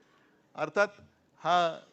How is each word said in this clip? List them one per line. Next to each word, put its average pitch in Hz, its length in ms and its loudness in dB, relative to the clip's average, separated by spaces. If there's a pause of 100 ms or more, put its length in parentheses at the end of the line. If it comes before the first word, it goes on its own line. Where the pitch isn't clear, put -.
(540)
अर्थात 180 340 -2 (500)
हा 170 420 0 (120)